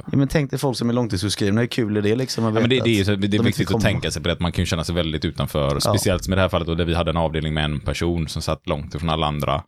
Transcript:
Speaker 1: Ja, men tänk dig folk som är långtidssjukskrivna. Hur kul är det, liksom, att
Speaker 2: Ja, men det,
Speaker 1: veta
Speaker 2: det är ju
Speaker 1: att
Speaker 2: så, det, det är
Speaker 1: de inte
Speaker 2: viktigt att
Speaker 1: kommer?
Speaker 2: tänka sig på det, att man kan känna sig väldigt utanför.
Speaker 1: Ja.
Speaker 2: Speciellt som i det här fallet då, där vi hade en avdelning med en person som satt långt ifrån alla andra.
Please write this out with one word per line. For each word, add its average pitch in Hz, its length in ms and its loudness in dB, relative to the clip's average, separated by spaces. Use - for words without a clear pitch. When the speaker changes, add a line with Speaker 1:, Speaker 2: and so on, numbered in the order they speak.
Speaker 1:
Ja, 131 60 2
men 139 100 4
tänk 143 220 0
dig 139 80 -4
folk 131 200 -2
som 117 100 -2
är 120 60 0
långtidssjukskrivna. 104 680 0
Hur 120 80 0
kul 107 280 -2
är 104 60 0
det, 104 140 2
liksom, 123 280 -2
att 110 100 0
Speaker 2:
Ja, 113 60 2
men 117 100 4
det, 131 60 6
Speaker 1:
veta 120 80 2
Speaker 2:
det 117 60 4
är 113 40 4
ju 101 60 4
Speaker 1:
att 95 60 2
Speaker 2:
så, 104 80 2
det, - 20 0
det 98 100 0
är - 20 2
Speaker 1:
de 101 80 2
inte 113 100 4
Speaker 2:
viktigt 113 200 0
att - 60 -2
Speaker 1:
kommer? 113 100 2
Speaker 2:
tänka 101 280 0
sig 80 120 -6
på 85 60 -2
det, 87 40 4
att 80 80 -4
man 85 120 0
kan 90 140 0
känna 80 180 -2
sig 87 100 -2
väldigt 82 300 -2
utanför. 71 500 0
Speaker 1:
Ja. 71 60 -2
Speaker 2:
Speciellt 101 440 0
som 92 80 -2
i 90 40 0
det 95 60 2
här 92 60 4
fallet 85 200 -2
då, 82 60 -2
där 85 100 0
vi 82 100 0
hade 82 160 0
en 80 60 0
avdelning 78 380 -2
med 76 100 0
en 76 160 -2
person 82 480 -2
som 80 140 -6
satt 78 240 -4
långt 76 280 -4
ifrån 76 160 -4
alla 78 160 0
andra. 71 420 -2